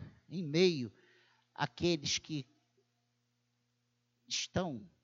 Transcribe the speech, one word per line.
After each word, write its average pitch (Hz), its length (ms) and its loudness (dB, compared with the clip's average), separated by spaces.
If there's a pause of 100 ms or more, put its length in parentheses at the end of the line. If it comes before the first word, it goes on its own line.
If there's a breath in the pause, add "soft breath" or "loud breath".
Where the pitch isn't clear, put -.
(280 loud breath)
em 180 140 -6
meio 156 480 4 (640 soft breath)
àqueles 147 640 0
que 147 280 -8 (1800)
estão - 640 -4 (140)